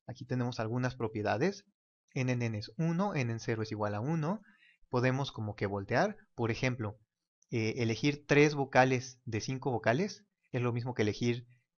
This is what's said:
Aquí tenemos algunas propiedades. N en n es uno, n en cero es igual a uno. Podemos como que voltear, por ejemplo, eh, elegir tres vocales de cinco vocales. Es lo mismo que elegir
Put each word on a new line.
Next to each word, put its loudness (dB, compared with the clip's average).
Aquí -12
tenemos -2
algunas -2
propiedades. -2
N 0
en 0
n -2
es -8
uno, 0
n 0
en -4
cero -2
es -4
igual -2
a -2
uno. -2
Podemos 2
como -6
que -2
voltear, 0
por 0
ejemplo, -2
eh, 0
elegir 0
tres 6
vocales 2
de -4
cinco -4
vocales. 0
Es -2
lo 2
mismo -4
que 0
elegir 0